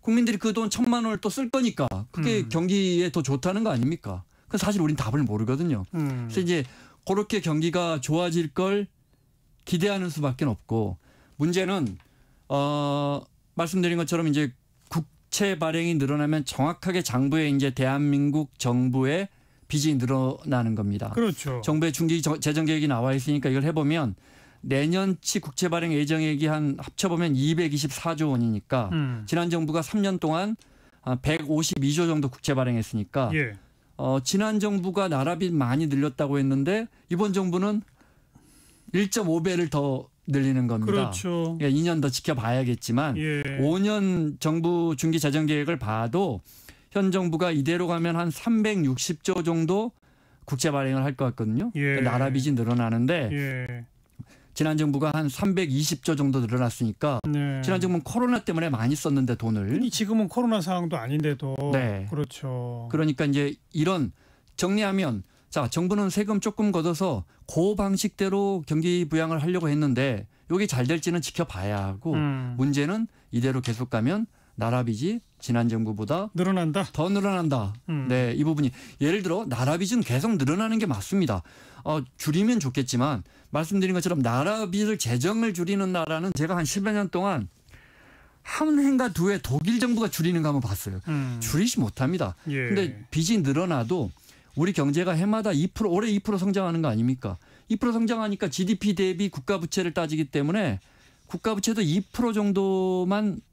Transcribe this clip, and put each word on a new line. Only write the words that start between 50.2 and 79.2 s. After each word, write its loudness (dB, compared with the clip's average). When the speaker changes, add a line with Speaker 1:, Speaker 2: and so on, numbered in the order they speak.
Speaker 1:
국채 0
발행을 0
할 -2
것 0
같거든요. 0
Speaker 2:
예. 0
Speaker 1:
나라 2
빚이 0
늘어나는데 2
Speaker 2:
예. -6
Speaker 1:
지난 0
정부가 2
한 0
삼백이십 0
조 2
정도 2
늘어났으니까 0
Speaker 2:
네. 0
Speaker 1:
지난 0
정부는 0
코로나 0
때문에 0
많이 2
썼는데 2
돈을. -2
Speaker 2:
근데 0
지금은 0
코로나 0
상황도 -2
아닌데도. -2
Speaker 1:
네. -2
Speaker 2:
그렇죠. -6
Speaker 1:
그러니까 0
이제 0
이런 0
정리하면 0
자, -2
정부는 0
세금 0
조금 0
걷어서 0
그 2
방식대로 0
경기 2
부양을 0
하려고 0
했는데 0
이게 2
잘 0
될지는 0
지켜봐야 -4
하고 -4
Speaker 2:
음. -2
Speaker 1:
문제는 0
이대로 0
계속 -4
가면 0
나라 0
빚이 -2
지난 2
정부보다 -2
Speaker 2:
늘어난다? 0
Speaker 1:
더 0
늘어난다. 0
Speaker 2:
음. -4
Speaker 1:
네, 2
이 0
부분이 0
예를 0